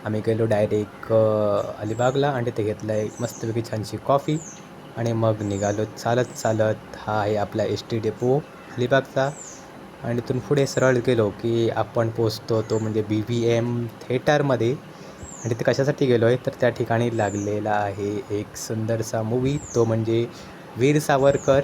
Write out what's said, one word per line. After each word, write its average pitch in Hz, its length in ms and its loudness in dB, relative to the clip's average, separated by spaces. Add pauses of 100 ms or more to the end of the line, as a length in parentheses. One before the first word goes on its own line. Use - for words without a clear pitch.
आम्ही 107 220 0
गेलो 113 200 2
डायरेक्ट, 104 680 0
अ, 113 40 6 (640)
अलिबागला 123 500 0
आणि 123 180 0
तिथे 113 160 -2
घेतलं 107 300 -2
एक 107 280 -2
मस्तपैकी 117 420 -4
छानशी 110 340 -6
कॉफी 139 420 0 (580)
आणि 117 160 0
मग 110 300 2
निघालो 101 420 0
चालत 120 400 0
चालत. 110 500 0 (220)
हा 107 240 -2
आहे 104 160 0
आपला 104 280 0
एस 107 260 -4
टी 117 80 -2
डेपो 123 400 0 (380)
अलिबागचा 135 540 0 (760)
आणि 117 160 -2
तिथून 123 180 -2
पुढे 139 280 2
सरळ 131 300 4 (100)
गेलो 113 240 4
की 117 400 0
आपण 113 380 0
पोचतो 110 540 0
तो 110 160 0
म्हणजे 107 240 0
बी 107 180 0
व्ही 117 280 -2
एम 120 380 0
थिएटरमध्ये. 131 1080 0 (500)
आणि 117 100 -2
तिथे 123 180 2
कशासाठी 139 340 2
गेलो 117 200 4
आहे 123 100 6
तर 135 140 -4 (100)
त्या 123 80 4
ठिकाणी 117 500 0
लागलेला 104 520 0
आहे 101 600 -2
एक 101 260 -6
सुंदरसा 113 680 -2
मूव्ही, 127 360 0 (160)
तो 117 100 6
म्हणजे 113 420 2 (500)
वीर 147 220 4
सावरकर. 139 640 4